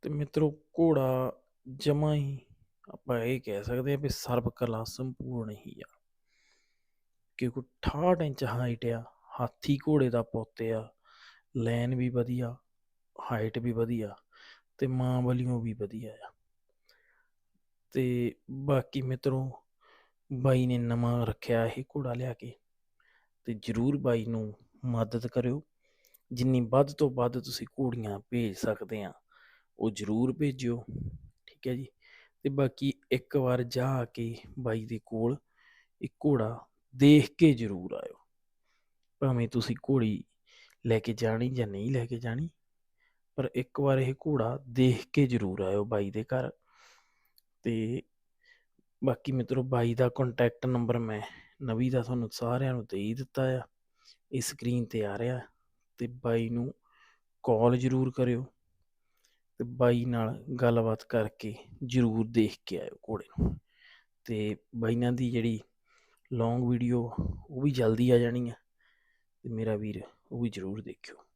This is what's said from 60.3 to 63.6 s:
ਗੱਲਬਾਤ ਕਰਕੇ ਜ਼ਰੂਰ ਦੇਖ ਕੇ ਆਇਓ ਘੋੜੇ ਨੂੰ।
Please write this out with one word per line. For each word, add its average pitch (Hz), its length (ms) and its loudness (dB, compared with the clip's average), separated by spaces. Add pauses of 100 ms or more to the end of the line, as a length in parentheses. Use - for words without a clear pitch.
ਗੱਲਬਾਤ 117 420 2
ਕਰਕੇ 110 520 -2 (300)
ਜ਼ਰੂਰ 117 420 2
ਦੇਖ 113 380 2
ਕੇ 90 140 -6
ਆਇਓ - 160 -10 (140)
ਘੋੜੇ 110 160 -6
ਨੂੰ। - 340 -2 (640)